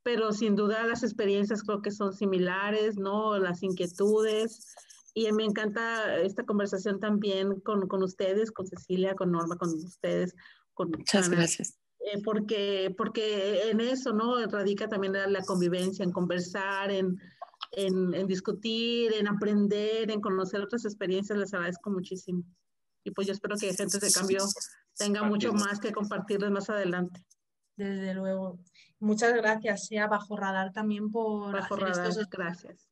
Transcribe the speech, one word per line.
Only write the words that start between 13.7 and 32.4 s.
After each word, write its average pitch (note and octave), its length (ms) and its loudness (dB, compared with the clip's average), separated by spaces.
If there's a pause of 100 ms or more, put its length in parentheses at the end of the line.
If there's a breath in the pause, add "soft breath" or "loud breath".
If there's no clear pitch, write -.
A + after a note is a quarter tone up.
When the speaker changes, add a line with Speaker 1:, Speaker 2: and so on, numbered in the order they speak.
Speaker 1:
eso, B3+ 320 0
¿no? A#3 360 2
Radica G#3 420 0
también G3 240 0
la, G3 140 0
la G3 160 0
convivencia, F#3 600 0
en F3+ 80 0
conversar, F#3+ 800 -2
en, F#3+ 260 0 (540 loud breath)
en, F#3 420 0
en F#3+ 140 0
discutir, A3+ 880 0
en G#3 160 2
aprender, G#3 800 2
en G#3+ 100 -2
conocer F#3+ 400 0
otras A#3 240 -4
experiencias. G3+ 540 -2
Les G3 140 -2
agradezco F3+ 380 -4
muchísimo. F3+ 520 -4 (640)
Y G3+ 60 -8
pues G3 160 -2
yo G3 60 -2
espero G#3 240 -4
que G3+ 120 -2
Agentes G3 320 -2
de F#3+ 100 2
Cambio F#3+ 340 2 (520 loud breath)
tenga G#3 240 0
Speaker 3:
Compartimos. G#3 320 2
Speaker 1:
mucho G#3 120 2
más G3+ 140 -2
que G#3 140 -2
compartirles G#3 580 -2
más G3+ 180 0
adelante. F3+ 560 -2 (520)
Speaker 4:
Desde G3 360 -4
luego. F#3+ 460 -4 (400 soft breath)
Muchas A3 360 4
gracias, A3 520 2
sí, G#3+ 100 -4
a G#3+ 100 2
Bajo G#3 300 -2
Radar F#3+ 340 -2
también G#3+ 400 -2
por G#3+ 420 -2
Speaker 1:
Bajo G3 220 -2
Speaker 4:
hacer G3 140 -2
Speaker 1:
Radar, F3+ 180 0
Speaker 4:
estos F3+ 160 0
es-, - 60 -8
Speaker 1:
gracias. - 640 -10